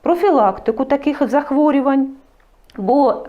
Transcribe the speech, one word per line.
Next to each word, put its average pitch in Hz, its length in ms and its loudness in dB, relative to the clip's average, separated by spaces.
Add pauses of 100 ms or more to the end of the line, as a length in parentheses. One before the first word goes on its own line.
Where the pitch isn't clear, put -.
профілактику 269 840 0
таких 285 440 -2
захворювань, 277 800 0 (680)
бо 240 540 0